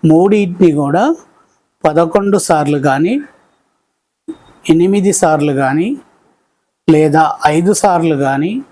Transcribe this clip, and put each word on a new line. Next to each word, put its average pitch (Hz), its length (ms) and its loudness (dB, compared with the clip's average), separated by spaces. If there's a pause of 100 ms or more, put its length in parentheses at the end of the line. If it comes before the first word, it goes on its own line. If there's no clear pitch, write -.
మూడింటిని 180 640 2
కూడా 156 440 0 (720)
పదకొండు 170 520 2
సార్లు 147 400 0
కానీ, 151 440 0 (1500)
ఎనిమిది 185 440 -2
సార్లు 151 400 -2
కానీ, 147 440 -4 (920)
లేదా 156 560 2
ఐదు 165 280 0
సార్లు 170 420 0
కానీ 143 460 -4 (100)